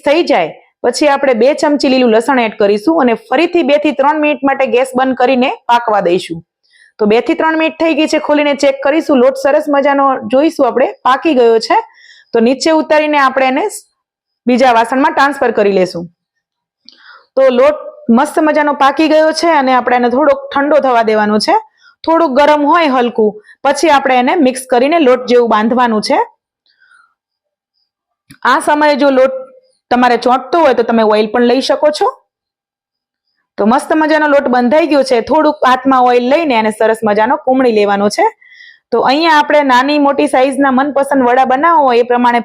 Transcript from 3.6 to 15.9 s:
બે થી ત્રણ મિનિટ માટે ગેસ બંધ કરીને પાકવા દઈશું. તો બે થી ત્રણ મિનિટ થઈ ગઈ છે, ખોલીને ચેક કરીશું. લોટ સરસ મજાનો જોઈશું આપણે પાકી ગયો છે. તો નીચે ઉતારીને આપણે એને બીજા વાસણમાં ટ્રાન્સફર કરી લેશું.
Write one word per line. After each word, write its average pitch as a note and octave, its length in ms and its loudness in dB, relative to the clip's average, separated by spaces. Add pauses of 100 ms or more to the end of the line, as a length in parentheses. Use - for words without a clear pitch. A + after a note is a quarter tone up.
બે D4 140 2
થી D4+ 140 -2
ત્રણ D4+ 260 0
મિનિટ D4 240 -2
માટે C4+ 160 -2 (100)
ગેસ C4 240 -2
બંધ C4 220 -2
કરીને B3+ 300 0 (200)
પાકવા A3 360 0
દઈશું. F3 320 -4 (600)
તો G#3+ 140 0
બે A#3 140 4
થી D#4+ 140 -2
ત્રણ D#4+ 220 0
મિનિટ D#4+ 200 -4
થઈ D#4+ 160 0
ગઈ D#4 140 0
છે, D#4 80 0
ખોલીને D4 420 0
ચેક C#4 220 0
કરીશું. D4 400 0
લોટ C4+ 180 0
સરસ D4 320 0
મજાનો C#4 320 0 (280)
જોઈશું C#4+ 360 0
આપણે B3 180 -2 (200)
પાકી C4+ 320 0
ગયો A3+ 260 2
છે. G4+ 140 0 (520)
તો A3+ 140 0
નીચે C4+ 240 -2 (100)
ઉતારીને D4+ 440 0
આપણે C4 280 0
એને D#4+ 140 -2 (800)
બીજા B3 300 2
વાસણમાં C4 380 0
ટ્રાન્સફર C#4 440 0
કરી G3+ 180 0
લેશું. F3+ 260 -2 (1300)